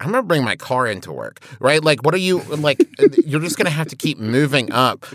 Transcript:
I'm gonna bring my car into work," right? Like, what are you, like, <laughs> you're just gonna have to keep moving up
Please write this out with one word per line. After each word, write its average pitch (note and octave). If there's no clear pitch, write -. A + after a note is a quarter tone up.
I'm D#3+
gonna B3+
bring E3
my G2
car B2+
into F#2+
work," A#1+
right? D3+
Like, C#3+
what D#3
are F#3+
you, F3+
like, D3+
<laughs> -
you're D3+
just E3+
gonna F#3
have D#3
to C3
keep D3+
moving B2+
up A#2+